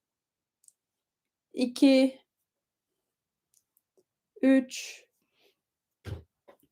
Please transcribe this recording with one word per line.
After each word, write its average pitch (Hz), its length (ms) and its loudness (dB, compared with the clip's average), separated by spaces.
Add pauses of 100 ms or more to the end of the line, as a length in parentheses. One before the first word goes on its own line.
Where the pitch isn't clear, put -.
(1500)
iki, 262 680 0 (2250)
üç, - 640 -2 (1700)